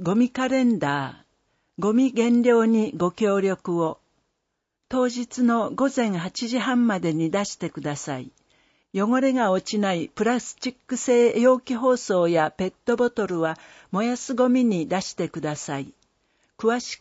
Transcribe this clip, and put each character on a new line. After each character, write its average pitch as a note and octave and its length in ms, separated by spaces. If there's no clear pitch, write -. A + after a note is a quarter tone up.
ゴ F3+ 140
ミ B3 160
カ C4 160
レ C4 160
ン A#3 160
ダ C#3+ 320
ー。 - 720
ゴ G#3 100
ミ B3+ 200
減 A#3+ 300
量 A#3 220
に A3 320
ご F3 140
協 G3+ 300
力 F#3 420
を。 D#3+ 160
当 B3+ 200
日 A#3+ 340
の A#3 300
午 C4+ 220
前 G#3+ 220
八 F3+ 300
時 A#3 140
半 A#3+ 260
ま G3 140
で E3+ 120
に D#3+ 200
出 G3+ 120
し - 120
て E3+ 140
く D#3 100
だ C#3+ 160
さ C3+ 240
い。 B2 100
汚 G#3+ 240
れ C4+ 140
が A#3+ 180
落 F#3 160
ち G#3+ 140
な G3 140
い E3 160
プ - 120
ラ A#3+ 160
ス - 220
チ - 80
ッ B3 80
ク B3+ 100
製 A#3+ 440
容 B3+ 180
器 B3+ 160
包 B3 220
装 F3+ 320
や D#3+ 280
ペ F#3 100
ッ F#3 60
ト A#3+ 100
ボ A#3+ 160
ト G#3 160
ル F3+ 140
は D#3+ 180
燃 G3+ 160
や B3 100
す - 180
ゴ B3+ 140
ミ B3 160
に F3+ 220
出 F3+ 140
し - 140
て E3+ 140
く D#3+ 120
だ D3+ 160
さ C#3 240
い。 C3+ 120
詳 A3+ 220
し - 220